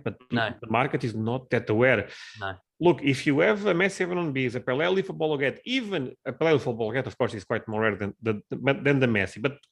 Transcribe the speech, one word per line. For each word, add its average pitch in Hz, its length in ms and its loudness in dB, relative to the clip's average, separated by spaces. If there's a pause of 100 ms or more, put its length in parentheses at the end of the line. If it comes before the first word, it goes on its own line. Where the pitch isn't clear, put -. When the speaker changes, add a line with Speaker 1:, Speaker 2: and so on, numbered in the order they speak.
Speaker 1:
but - 160 -8 (100)
pe-, 120 60 -2
Speaker 2:
No. 110 260 0
Speaker 1:
the 117 80 -10
market 131 340 0
is 110 120 -4
not 117 340 -4
that - 200 0
aware. 113 380 4 (320)
Speaker 2:
No. 98 140 -8 (280)
Speaker 1:
Look, 160 220 4
if 135 240 0
you 143 120 4
have 202 260 2
a 196 80 4
Messi 185 180 2
seven 180 260 -2
on 165 160 -2
Bs, 127 220 -2
a 120 60 -6
Pelé 175 440 0
Football 156 320 -2
get, 135 280 -2
even 202 480 -4 (120)
a 131 60 -4
Pelé 156 300 2
Football 113 320 -4
get, 131 140 -2
of - 100 -12
course, 120 160 0
is 107 100 -8
quite - 240 -4
more 107 140 -2
rare 110 160 2
than 98 240 -4
the, 110 280 -2
the, 135 60 -8
but 131 300 0
than 143 140 4
the 127 80 4
Messi, 107 340 0
but 135 160 -2 (140)